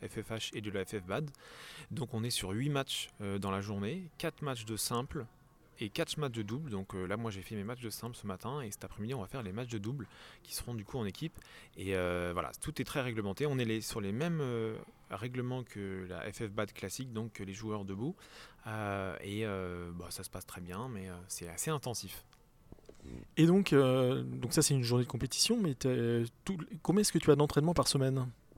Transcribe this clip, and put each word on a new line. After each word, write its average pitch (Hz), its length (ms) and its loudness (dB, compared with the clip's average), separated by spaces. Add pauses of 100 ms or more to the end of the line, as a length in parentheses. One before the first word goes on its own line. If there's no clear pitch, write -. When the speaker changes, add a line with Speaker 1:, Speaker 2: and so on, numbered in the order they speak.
Speaker 1:
F 110 140 -6
F 104 100 -10
H 110 220 -4
et 113 80 -4
de 104 100 -4
la 95 140 0
F 110 140 -4
F 87 60 -8
bad. 127 240 -2 (640)
Donc 113 220 -4
on 110 100 0
est 120 60 0
sur 95 220 -2
huit 123 180 2
matchs, 139 400 -2 (100)
euh, 101 180 -2
dans 98 140 0
la 95 80 2
journée, 107 580 -4
quatre - 240 -4
matchs 131 220 -4
de 110 140 -4
simple 120 480 -2 (540)
et 107 100 -4
quatre - 280 -4
matchs 147 140 -2
de 113 120 -2
double. 127 260 -4
Donc, 95 260 -4
euh, 92 120 -2
là, 101 100 0
moi, 117 120 -4
j'ai 98 120 -6
fait 110 140 -8
mes 101 100 -4
matchs 127 160 -6
de 117 80 -6
simple 113 260 -8
ce - 100 -14
matin 107 360 -4
et 107 100 -6
cet - 140 -10
après-midi, 107 280 -6
on 131 80 -4
va 95 60 -6
faire 131 160 -6
les 92 80 -6
matchs 120 180 -6
de 113 100 -4
double 113 280 -4 (360)
qui - 120 -12
seront - 180 -6
du 107 120 -4
coup - 120 -6
en 113 80 0
équipe. 151 320 -6 (380)
Et, 95 200 0
euh, 87 360 2
voilà, 82 200 -2 (100)
tout 151 200 -4
est 123 40 0
très - 160 -2
réglementé. 110 440 0
On 139 140 2
est 123 60 2
les, 110 160 2
sur - 180 -4
les 98 140 0
mêmes, 160 260 2
euh, 113 380 0 (320)
règlements 123 540 -2
que 98 440 -6
la 90 240 -6
F 113 160 -4
F 101 40 -6
bad 104 200 -2
classique, 127 400 -6
donc 110 220 -4
que 104 100 -8
les 98 100 -6
joueurs 107 300 -4
debout. 101 320 -4 (520)
Euh, 101 540 -2
et, 104 240 -2
euh, 90 480 -2
bah, 87 160 -8
ça 95 140 -8
se - 60 -10
passe 92 160 -10
très - 160 -12
bien, 90 260 -6
mais, 98 220 -6
euh, 90 60 -8 (120)
c'est 85 220 -8
assez 85 200 -2
intensif. 123 560 -4 (1120)
Speaker 2:
Et 160 80 10
donc, 185 260 8
euh, 131 520 8
donc 127 280 -2
ça, 160 100 6
c'est 147 120 6
une 131 100 4
journée 123 220 6
de - 40 -6
compétition, 131 480 2
mais 180 160 4
t'as, 117 520 4 (180)
tout, 196 140 -2 (260)
combien 190 160 6
est-ce 208 140 4
que - 40 4
tu 156 140 8
as 143 60 12
d'entraînement 151 360 4
par - 140 4
semaine ? 131 400 4 (300)